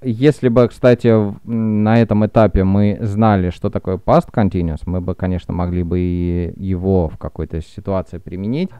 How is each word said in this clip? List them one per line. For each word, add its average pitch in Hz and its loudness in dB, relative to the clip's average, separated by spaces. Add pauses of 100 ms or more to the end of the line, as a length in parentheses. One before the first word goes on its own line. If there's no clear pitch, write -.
если 127 0
бы, 120 4
кстати, 123 2
в, 107 2
на 110 2
этом 107 2
этапе 104 2
мы 101 2
знали, 101 2
что 101 -4
такое 95 -4
past 135 0
continuous, 87 -2
мы 90 -4
бы, 92 -6
конечно, 90 -4
могли 87 -2
бы 87 -2
и 87 -2
его 92 -2
в - -16
какой-то 80 -8
ситуации 95 -8
применить. 107 -6 (100)